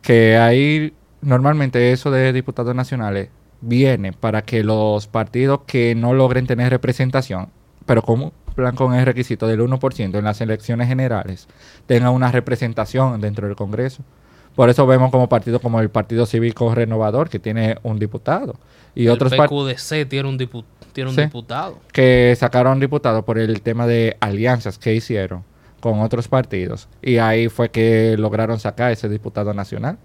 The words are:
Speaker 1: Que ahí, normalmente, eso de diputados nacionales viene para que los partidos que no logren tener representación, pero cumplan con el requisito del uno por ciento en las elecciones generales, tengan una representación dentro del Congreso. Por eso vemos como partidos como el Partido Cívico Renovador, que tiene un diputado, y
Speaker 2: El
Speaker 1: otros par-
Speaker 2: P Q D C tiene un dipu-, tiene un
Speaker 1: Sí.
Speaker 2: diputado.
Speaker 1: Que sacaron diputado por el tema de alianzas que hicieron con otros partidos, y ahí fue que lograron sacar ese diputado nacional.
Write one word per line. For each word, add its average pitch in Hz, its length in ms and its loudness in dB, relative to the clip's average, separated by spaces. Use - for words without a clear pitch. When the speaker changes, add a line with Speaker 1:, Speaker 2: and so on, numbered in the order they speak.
Speaker 1:
Que 113 360 6
ahí, 143 560 2
normalmente, 139 680 2
eso 127 200 0
de 131 220 2
diputados 123 420 -4
nacionales 110 540 -4
viene 117 520 2
para 107 300 -2
que 113 200 -2
los 107 440 0
partidos 127 580 -2
que 117 300 0
no 120 180 0
logren 127 320 2
tener 123 240 0
representación, 127 800 -2
pero 113 180 4
cumplan 127 720 -2
con 127 180 0
el 127 120 4
requisito 120 420 -2
del 110 140 0
uno 127 180 0
por 131 140 -2
ciento 98 260 -4
en 104 60 -4
las 107 160 -2
elecciones 117 460 -2
generales, 120 600 -4
tengan 123 260 2
una 127 180 2
representación 120 920 -2
dentro 104 260 -6
del 101 80 -6
Congreso. 110 480 -6
Por 123 140 6
eso 131 160 4
vemos 131 240 4
como 127 200 2
partidos 120 320 0
como 113 180 -2
el 110 100 0
Partido 113 380 -2
Cívico 117 480 0
Renovador, 113 540 0
que 101 100 -8
tiene 110 420 -2
un 110 160 -4
diputado, 127 580 -4
y 120 120 -2
Speaker 2:
El 117 80 6
Speaker 1:
otros 127 200 2
par- 147 160 4
Speaker 2:
P 143 60 -4
Q 143 100 -2
D 127 140 -6
C 156 260 -4
tiene 139 240 -6
un 131 80 -6
dipu-, 120 280 -10
tiene 131 180 -8
un 131 60 -6
Speaker 1:
Sí. 147 80 2
Speaker 2:
diputado. 143 560 -8
Speaker 1:
Que 127 460 6
sacaron 127 420 2
diputado 135 460 -2
por 110 140 -2
el 110 240 -2
tema 117 240 -2
de 117 320 0
alianzas 110 580 -2
que 113 160 -2
hicieron 95 500 -4
con 107 220 -2
otros 117 260 -2
partidos, 104 600 -4
y 123 160 2
ahí 113 320 2
fue 117 220 -2
que 113 460 2
lograron 107 420 -2
sacar 120 320 -2
ese 110 180 -4
diputado 104 460 -6
nacional. 107 500 -8